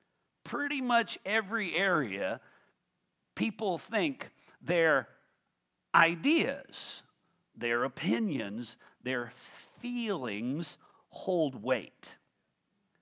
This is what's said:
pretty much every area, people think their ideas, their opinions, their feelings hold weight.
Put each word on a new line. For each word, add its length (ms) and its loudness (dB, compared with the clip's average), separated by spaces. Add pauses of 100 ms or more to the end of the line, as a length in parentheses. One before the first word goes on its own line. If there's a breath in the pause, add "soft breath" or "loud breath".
(440)
pretty 360 -4
much 440 0
every 520 -2
area, 640 0 (960 soft breath)
people 420 -2
think 500 -2 (320 soft breath)
their 460 4 (880)
ideas, 1120 2 (520)
their 280 0
opinions, 920 -2 (280 soft breath)
their 280 -4 (480)
feelings 1000 -4 (320 soft breath)
hold 520 -2
weight. 540 -4 (840 soft breath)